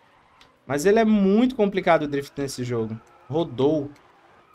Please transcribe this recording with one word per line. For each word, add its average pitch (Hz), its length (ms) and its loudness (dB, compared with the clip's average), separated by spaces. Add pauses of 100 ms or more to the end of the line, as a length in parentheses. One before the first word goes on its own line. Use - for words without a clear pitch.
(640)
Mas 147 200 -4
ele 214 140 4
é 226 60 4
muito 214 500 2
complicado 185 480 0
o 147 40 -4
drift 143 320 -6
nesse 131 240 -6
jogo. 113 360 -4 (280)
Rodou. 143 640 -2 (640)